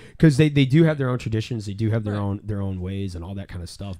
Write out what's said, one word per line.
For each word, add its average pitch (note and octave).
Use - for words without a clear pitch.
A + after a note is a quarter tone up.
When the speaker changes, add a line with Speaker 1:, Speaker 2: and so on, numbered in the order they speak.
Speaker 1:
'cause D#3
they, D3+
they C#3+
do C#3+
have D#3
their C3
own B2
traditions, A2
they G#2
do G#2+
have A2
their G#2
Speaker 2:
Right. G#2
Speaker 1:
own, G2+
their G2+
own F#2+
ways G2
and E2+
all G2
that F#2+
kind F2
of F2
stuff, G2